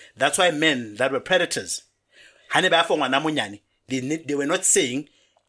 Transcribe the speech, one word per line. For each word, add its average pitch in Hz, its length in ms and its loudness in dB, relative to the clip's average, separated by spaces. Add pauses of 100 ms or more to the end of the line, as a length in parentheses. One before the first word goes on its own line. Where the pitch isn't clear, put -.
(160)
That's 139 220 0
why 180 140 4
men 139 420 0
that 127 160 0
were 131 100 -2
predators, 175 640 -2 (680)
ha 151 100 2
ne 185 80 4
ba 165 160 4
fa 175 100 -2
ngwana 135 260 2
monyane, 127 400 -4 (280)
they 131 120 -4
ne-, 143 240 -6
they 135 120 -6
were 139 100 -2
not 185 180 -2
saying, 139 440 0 (400)